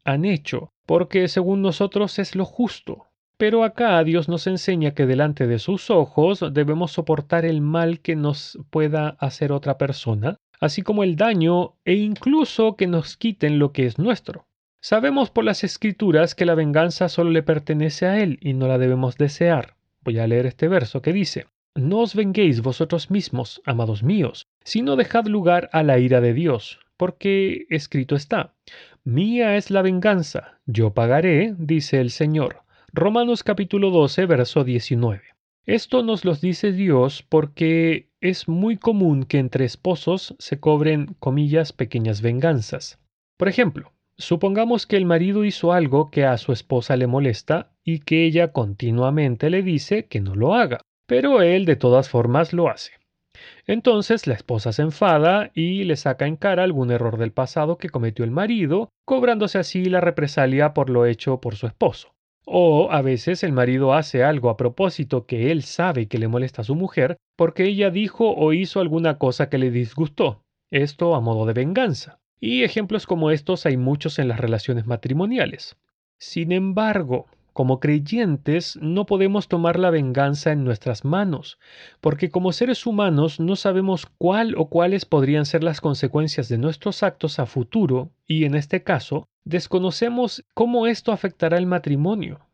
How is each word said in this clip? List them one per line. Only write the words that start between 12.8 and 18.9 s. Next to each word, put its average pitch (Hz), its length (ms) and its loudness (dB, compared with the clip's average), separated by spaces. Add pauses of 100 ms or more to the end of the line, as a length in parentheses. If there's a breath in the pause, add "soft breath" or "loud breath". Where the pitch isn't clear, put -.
nos 165 300 -2
quiten 151 420 0
lo 143 120 2
que 131 140 0
es 117 140 -4
nuestro. 180 460 -4 (360)
Sabemos 269 480 2
por 220 140 0
las 220 200 0
Escrituras 180 720 0
que 180 100 0
la 170 100 2
venganza 160 540 2
solo 170 220 0
le 160 120 2
pertenece 156 600 0
a 196 140 2
Él 180 220 0
y 139 120 -2
no 131 140 0
la 131 100 2
debemos 127 400 0